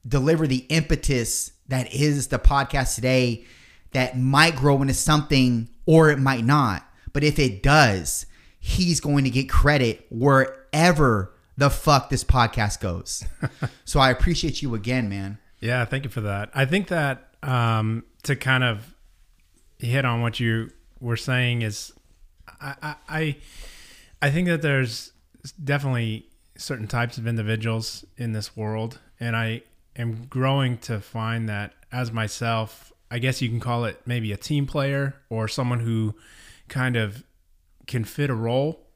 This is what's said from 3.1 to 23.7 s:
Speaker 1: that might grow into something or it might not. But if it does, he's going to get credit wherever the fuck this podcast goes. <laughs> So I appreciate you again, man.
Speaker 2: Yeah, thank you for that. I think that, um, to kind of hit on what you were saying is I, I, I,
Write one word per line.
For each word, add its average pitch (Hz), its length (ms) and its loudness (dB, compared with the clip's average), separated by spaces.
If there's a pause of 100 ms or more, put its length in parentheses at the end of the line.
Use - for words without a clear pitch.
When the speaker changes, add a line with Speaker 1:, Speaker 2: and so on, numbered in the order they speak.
Speaker 1:
that 131 260 0
might 143 380 4
grow 135 260 4
into 135 120 0
something 131 760 2 (180)
or 156 240 8
it 143 80 0
might 135 260 0
not. 127 420 2 (260)
But 143 120 0
if 151 140 2
it 117 240 0
does, 135 640 4 (380)
he's 175 360 0
going 143 240 2
to 127 60 2
get 131 180 0
credit 135 600 4
wherever 135 1300 4 (220)
the 139 120 4
fuck - 400 2
this 127 140 -2
podcast 113 580 2
goes. 90 500 -6
<laughs> - 540 -8
So - 140 -2
I 131 120 6
appreciate 151 520 -2
you 120 140 -4
again, 117 320 -2
man. 98 300 -8 (200)
Speaker 2:
Yeah, 120 260 -2
thank 135 200 -6
you 101 60 -8
for 117 100 -6
that. 101 340 -6
I 135 100 2
think 175 240 0
that, 147 540 -4
um, 113 640 0 (180)
to 143 140 -2
kind 131 260 0
of 113 320 -4 (840)
hit 127 260 -2
on 120 180 0
what 117 160 -2
you 113 320 -2 (300)
were 117 160 -4
saying 123 460 -2
is 107 300 -8 (680)
I, 139 200 -12
I, 151 140 -10 (140)
I, 156 280 -4 (840)